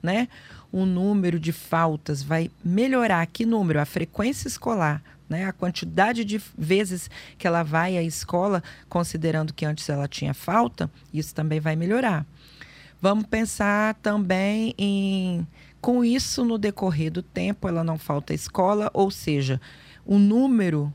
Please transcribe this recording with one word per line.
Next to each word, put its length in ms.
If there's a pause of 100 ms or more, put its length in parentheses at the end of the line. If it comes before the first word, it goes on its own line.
né, 240 (420)
o 160
número 540
de 140
faltas, 680
vai 300 (100)
melhorar 640
que 200
número? 340
A 60
frequência 640
escolar, 540 (260)
né, 180
a 60
quantidade 720
de 160 (160)
vezes 540 (280)
que 100
ela 160
vai 340
à 60
escola, 600 (240)
considerando 680
que 120
antes 240
ela 180
tinha 280
falta, 540 (220)
isso 220
também 260
vai 160
melhorar. 480 (760)
Vamos 240
pensar 680
também 840
em, 720 (340)
com 240
isso, 400
no 140
decorrer 520
do 120
tempo, 440
ela 160
não 140
falta 360
à 20
escola, 580
ou 160
seja, 500 (460)
o 140
número 760